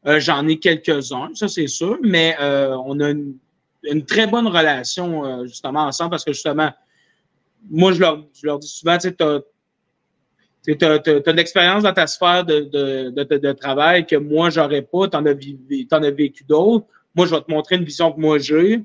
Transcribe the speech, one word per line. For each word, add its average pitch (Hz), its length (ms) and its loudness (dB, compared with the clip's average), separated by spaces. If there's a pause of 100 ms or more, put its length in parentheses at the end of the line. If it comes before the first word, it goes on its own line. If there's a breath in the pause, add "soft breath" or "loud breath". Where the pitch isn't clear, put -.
Euh, 151 120 4
j'en 151 280 0
ai 156 100 2
quelques-uns, 147 760 -2
ça 208 120 -6
c'est 165 200 -4
sûr, 202 340 -4
mais, 165 400 2
euh, 139 340 0 (100)
on 139 140 -6
a 147 120 0
une, 143 240 -8 (480)
une 147 220 -4
très 220 220 0
bonne 226 200 0
relation, 160 800 -2
euh, 127 200 -8
justement, 143 400 -6
ensemble, 170 260 -6
parce 160 140 -6
que 147 80 -4
justement, 151 380 -2 (960)
moi, 180 240 4
je 170 60 0
leur, 156 340 2
je - 120 -18
leur 147 140 -2
dis 147 80 -16
souvent, 170 300 0
tu 175 100 -4
sais, 180 60 -4
t'as, 151 260 0
tu 143 60 -10 (1160)
sais, 151 120 -2
t'as, 156 240 4
t'as, 151 220 2
t'as 165 100 0
de 160 60 2
l'expérience 180 460 2
dans 190 100 2
ta 175 140 2
sphère 180 380 0
de, 156 160 2
de, 139 480 -4
de, 139 140 -6
de, 143 140 0
de 139 160 0
travail 151 520 2
que 160 120 0
moi, 151 320 2
j'aurais 147 320 0
pas, 185 260 -2
t'en 151 180 -2
as 147 80 4
vi-, 135 560 -8
t'en 156 140 2
as 143 80 2
vécu 143 320 -4
d'autres. 185 420 2 (300 soft breath)
Moi, 175 100 4
je 165 80 -2
vais 143 80 0
te - 80 -16
montrer 156 280 -2
une 170 80 -2
vision 160 260 -2
que 151 80 -12
moi, 156 180 2
j'ai. 170 480 2